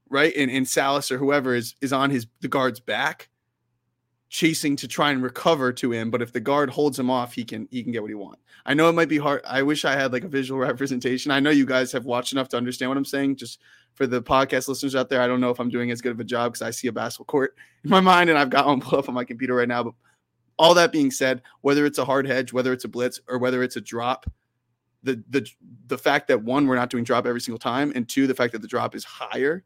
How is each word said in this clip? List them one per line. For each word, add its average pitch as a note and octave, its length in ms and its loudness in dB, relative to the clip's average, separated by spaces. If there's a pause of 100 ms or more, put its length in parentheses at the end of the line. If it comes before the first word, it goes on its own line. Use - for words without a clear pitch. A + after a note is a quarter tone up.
right? C#3+ 260 4
And, C3+ 160 2
and C3 160 0
Salas C#3 420 0
or B2+ 80 -2
whoever C3+ 380 2
is, A#2 260 -4
is C3+ 100 -4
on C#3 200 2
his, A#2+ 160 -2 (140)
the C3+ 80 -6
guard's B2+ 300 0
back, B2 500 -4 (1000)
chasing D#3 480 0
to C3+ 120 -8
try D3 240 0
and C3 100 -2
recover B2+ 500 0
to B2 200 -4
him. A2+ 180 -4
But A#2+ 140 -2
if A#2+ 100 -8
the A#2+ 60 -6
guard C#3 320 0
holds C#3+ 260 0
him B2+ 140 -2
off, B2 220 -2
he A#2 120 -8
can, A2+ 240 -10
he B2 140 -8
can B2 80 -6
get A2+ 100 -4
what G#2+ 80 -10
he A2 60 -10
wants. F#2+ 260 -16 (240)
I C3 80 0
know D#3+ 160 6
it E3+ 40 4
might E3+ 140 2
be D3+ 120 0
hard. C#3+ 260 0
I C3 160 -2
wish D3 240 0
I C#3+ 80 2
had, C3+ 180 0
like, B2 120 -2
a F#3+ 40 -10
visual C3+ 320 -4
<laughs> B2+ 80 0
representation. B2+ 640 -2
I C#3 80 2
know C#3+ 120 4
you C#3 160 6
guys C3 240 0
have B2 140 -6
watched B2 280 -4
enough C3 160 -2
to A#2+ 80 -2
understand B2 320 -4
what C3+ 80 -2
I'm C#3 80 -2
saying. C#3 300 -2
Just - 240 -14 (340)
for C3+ 140 -2
the A#2+ 160 -2
podcast C3+ 440 2
listeners C3+ 280 -4
out B2 140 0
there, C3 120 2
I B2 60 4
don't B2 120 0
know B2 120 2
if B2 80 -4
I'm A#2+ 100 -4
doing A#2+ 220 -2
as A#2+ 100 -6
good B2 100 -2
of A2+ 80 -8
a A#2+ 40 -8
job A#2 300 -2
'cause - 100 -10
I A#2 80 -6
see B2 160 -6
a A#2 40 0
basketball A2+ 340 -8
court C3+ 300 -2 (280)
in - 80 -4
my F#3+ 100 8
mind F3 300 6
and D3+ 80 6
I've C#3 100 2
got C#3 160 4
one C3+ 160 4
pulled C#3 220 0
up - 40 -10
on C3 60 -6
my B2 100 -2
computer B2 300 -4
right B2 140 2
now. A#2+ 160 0
But A#2 100 -6 (640)
all E3 160 8
that F3 180 6
being C#3 200 2
said, C3 320 -2 (180)
whether C#3+ 240 4
it's D3 140 -2
a C3 60 -2
hard C3+ 200 0
hedge, C3 260 -2
whether B2+ 220 0
it's B2+ 120 -6
a A2+ 40 -10
blitz, B2 380 -4
or B2+ 100 -4
whether B2+ 240 0
it's B2+ 140 -4
a A#2 60 -6
drop, A#2 440 -4 (800)
the, B2 260 -4
the, C3+ 180 -2 (400)
the C#3 100 -4
fact D3 320 0
that, B2 120 2
one, C3 240 0
we're C3 100 2
not B2 140 0
doing A#2+ 140 -4
drop A#2+ 240 0
every A#2+ 140 -4
single A#2 180 -8
time, C3+ 340 -2
and A#2+ 160 -4
two, C3+ 160 0
the C3 80 0
fact A#2+ 200 -2
that A2 100 -10
the - 40 -16
drop A#2 280 -4
is A2 80 -10
higher C3 640 -4